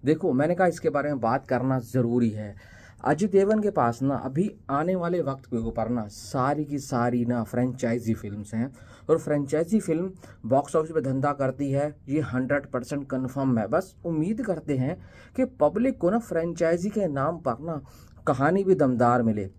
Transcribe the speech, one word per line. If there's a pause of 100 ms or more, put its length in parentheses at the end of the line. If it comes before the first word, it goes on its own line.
देखो,
मैंने
कहा
इसके
बारे
में
बात
करना
ज़रूरी
है। (500)
अजय
देवगन
के
पास
ना
अभी (200)
आने
वाले
वक्त
के
ऊपर
ना
सारी
की
सारी
ना
फ्रेंचाइजी
फिल्म्स
हैं (380)
और
फ्रेंचाइजी
फिल्म (360)
बॉक्स
ऑफिस
पे
धंधा
करती
है, (140)
ये
हंड्रेड
परसेंट
कन्फर्म
है।
बस (120)
उम्मीद
करते
हैं (380)
कि (160)
पब्लिक
को
ना
फ्रेंचाइजी
के
नाम
पर
ना (460)
कहानी
भी
दमदार
मिले।